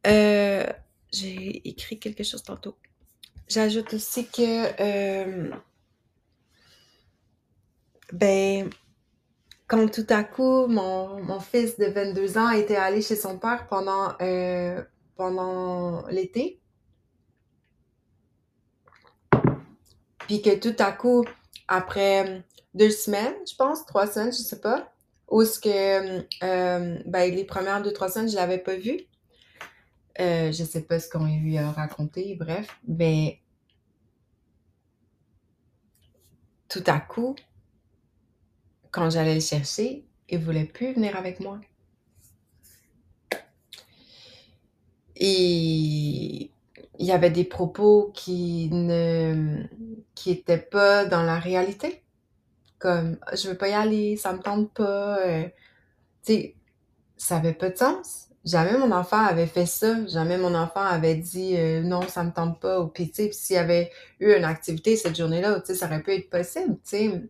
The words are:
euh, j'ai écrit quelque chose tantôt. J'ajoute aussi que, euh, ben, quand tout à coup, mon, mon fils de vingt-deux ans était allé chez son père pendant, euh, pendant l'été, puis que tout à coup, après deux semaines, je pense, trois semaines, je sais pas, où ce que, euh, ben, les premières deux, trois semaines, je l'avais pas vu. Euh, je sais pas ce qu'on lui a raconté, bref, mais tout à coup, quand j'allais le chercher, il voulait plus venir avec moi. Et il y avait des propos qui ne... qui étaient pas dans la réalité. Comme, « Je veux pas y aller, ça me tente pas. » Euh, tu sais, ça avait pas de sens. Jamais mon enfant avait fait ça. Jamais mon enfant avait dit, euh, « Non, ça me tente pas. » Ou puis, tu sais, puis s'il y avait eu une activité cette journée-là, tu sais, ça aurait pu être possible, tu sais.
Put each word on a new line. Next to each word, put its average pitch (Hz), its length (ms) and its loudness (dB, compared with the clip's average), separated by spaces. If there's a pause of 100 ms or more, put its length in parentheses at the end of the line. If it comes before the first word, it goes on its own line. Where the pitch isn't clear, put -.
euh, 202 600 4 (440)
j'ai 190 560 -10
écrit - 300 -12
quelque 214 260 -10
chose - 200 -8
tantôt. 202 340 -14 (720)
J'ajoute 220 480 0
aussi 240 320 -6
que, 226 520 0
euh, 196 720 -2 (2500)
ben, 196 560 2 (960)
quand 220 260 4
tout 220 180 -4
à 208 140 4
coup, 262 440 2
mon, 190 560 -2
mon 190 160 -6
fils 233 400 -2
de 208 60 4
vingt-deux 196 520 -2
ans 233 140 4
était 208 240 2
allé 196 260 2
chez 208 140 -2
son 190 240 -8
père 240 260 -2
pendant, 196 560 -2
euh, 180 640 -2 (320)
pendant 185 920 -4
l'été, 190 520 -4 (3750)
puis 208 160 -2
que 208 160 6
tout 226 180 -2
à 196 140 2
coup, 240 340 2 (420)
après 190 800 0 (300)
deux 214 160 8
semaines, 208 420 -2 (160)
je - 60 -16
pense, 294 320 0
trois 202 180 2
semaines, 214 260 -2
je 247 60 -8
sais - 240 -10
pas, 254 320 -2 (360)
où 220 140 6
ce 220 160 0
que, 196 600 0 (220)
euh, 180 640 0
ben, 180 300 2
les 190 80 -2
premières 196 400 -2
deux, 202 80 -2
trois 190 160 -4
semaines, 220 220 -2
je 208 80 -2
l'avais 180 220 0
pas 190 160 -4
vu. 240 260 -4 (1200)
Euh, 165 320 0
je 165 100 -4
sais 160 200 -6
pas 165 180 -2
ce - 80 -14
qu'on 156 160 -2
lui 156 320 0
a 151 120 0
raconté, 151 640 -6
bref, 165 340 -6 (180)
mais 160 540 2 (3250)
tout 185 180 -8
à 156 140 2
coup, 254 340 -6 (1500)
quand 165 200 -2
j'allais 160 260 2
le 156 60 0
chercher, 208 680 -4 (220)
il 175 100 -4
voulait 160 240 -2
plus 254 300 -6
venir 208 240 0
avec 185 240 -8
moi. 196 180 -12 (3500)
Et 160 1300 0 (480)
il 180 60 -2
y 185 60 2
avait 175 200 6
des 175 120 2
propos 202 720 4
qui 170 560 -4
ne... 165 920 0 (500)
qui - 160 -4
étaient 175 260 2
pas 202 460 4
dans 180 200 2
la 165 140 0
réalité. 185 640 -2 (800)
Comme, « 170 380 0 (160)
Je 190 160 -6
veux 185 80 -6
pas 196 120 -2
y 202 40 0
aller, 214 440 2
ça 190 160 -4
me 185 60 -8
tente 208 320 -2
pas. » 202 540 -2
Euh, 165 200 0 (800)
tu 220 100 4
sais, - 220 -2 (600)
ça 175 200 -2
avait 160 180 0
pas 185 160 -2
de 185 40 -12
sens. 349 540 -2 (160)
Jamais 175 320 2
mon 254 140 4
enfant 180 260 2
avait 170 300 4
fait 175 180 2
ça. 220 400 0
Jamais 170 320 0
mon 180 160 2
enfant 170 280 0
avait 165 340 2
dit, 180 420 -2
euh, « 160 260 2
Non, 180 240 0
ça 180 160 -4
me 170 80 -2
tente 170 280 -4
pas. » 185 220 0
Ou 165 60 -2
puis, 160 220 -6
tu - 60 -14
sais, 208 140 0
puis 208 40 -8
s'il - 220 -2
y 175 40 6
avait 170 320 2 (280)
eu 208 120 6
une 180 120 8
activité 160 520 0
cette 170 200 -2
journée-là, 175 460 0
tu - 40 -16
sais, 185 80 -4
ça 180 140 -4
aurait 156 160 -4
pu 196 80 -2
être 190 180 -2
possible, 180 540 -2
tu - 60 -18
sais. 202 400 0